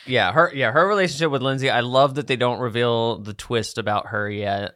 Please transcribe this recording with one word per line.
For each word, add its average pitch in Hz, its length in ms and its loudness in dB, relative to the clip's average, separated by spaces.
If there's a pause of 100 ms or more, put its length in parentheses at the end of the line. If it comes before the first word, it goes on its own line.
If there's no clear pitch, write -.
Yeah, 110 260 2
her, 165 220 4
yeah, 123 180 0
her 165 140 4
relationship 175 440 0
with 135 120 0
Lindsay. 135 280 0
I 117 100 2
love 131 360 2
that 143 100 -6
they 135 100 0
don't 120 240 0
reveal 117 580 0
the 104 140 -12
twist 110 460 -4
about 104 300 -2
her 104 200 -4
yet, 101 460 -4